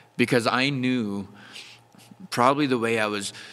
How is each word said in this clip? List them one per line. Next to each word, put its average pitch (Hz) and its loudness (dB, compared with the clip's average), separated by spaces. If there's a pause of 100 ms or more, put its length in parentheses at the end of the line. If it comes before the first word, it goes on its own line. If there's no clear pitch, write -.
(160)
because 120 2
I 123 0
knew 123 -2 (1040)
probably 139 4
the 127 2
way 113 0
I 107 2
was 104 -4 (200)